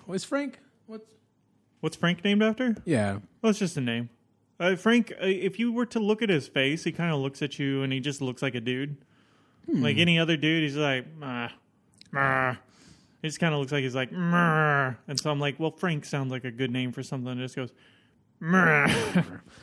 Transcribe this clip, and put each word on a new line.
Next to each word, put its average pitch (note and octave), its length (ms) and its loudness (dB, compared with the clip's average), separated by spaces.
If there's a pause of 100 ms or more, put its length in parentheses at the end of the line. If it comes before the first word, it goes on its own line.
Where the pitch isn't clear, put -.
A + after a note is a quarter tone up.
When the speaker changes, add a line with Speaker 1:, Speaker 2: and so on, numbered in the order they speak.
Speaker 1:
What's F3+ 160 -6
Frank? C#4 360 -4 (280)
What's A3 180 -16 (760)
Speaker 2:
What's D#3 160 -4
Frank E3+ 280 -2
named G3+ 200 4
after? A3 320 0 (100)
Speaker 1:
Yeah. G#2 340 0 (220)
Speaker 2:
Well, A3+ 100 4
it's G3+ 80 0
just F3 180 -2
a C#3 40 -2
name. A#2+ 280 -2 (500)
Uh, F3+ 160 2
Frank, A3+ 380 4
uh, - 120 -6
if F#3+ 340 0
you A#3 120 0
were A#3+ 160 0
to A#3+ 120 -2
look G#3+ 240 0
at G#3 60 0
his D3+ 180 2
face, C#3+ 360 0
he E3+ 80 -2
kinda E3 240 0
looks C3+ 280 -4
at C#3 160 -6
you C#3 240 -2
and C3+ 100 -2
he C3+ 60 -2
just C#3 220 -4
looks B2+ 200 -4
like C3 140 -2
a A#2+ 60 -4
dude. C3 360 -4 (680)
Speaker 1:
Hmm. C#4 160 2
Speaker 2:
Like C#3+ 140 2
any E3+ 220 4
other E3 180 2
dude, D#3 260 2
he's C#3+ 120 -2
like, C#3 300 0 (120)
"Meh, B2 320 -8 (640)
meh." C3 440 2 (680)
He D#3+ 60 -4
just D3+ 120 -6
kinda D#3+ 180 2
looks C#3 140 -2
like C#3+ 120 0
he's B2+ 120 -4
like, C3 160 -2
"Meh." D#3 840 4 (140)
And C#3+ 120 -2
so D3+ 120 0
I'm C#3+ 80 0
like, C#3+ 200 -2
"Well, D#3+ 120 0
Frank D#3+ 340 -2
sounds C3+ 260 -4
like B2 140 -6
a B2 60 -6
good B2 200 -2
name B2+ 200 -2
for C3 120 -8
something." B2+ 360 -6
It - 40 -4
just B2+ 120 -8
goes, B2+ 160 -6 (680)
"Meh." E3 840 4
<laughs> - 0 - (400)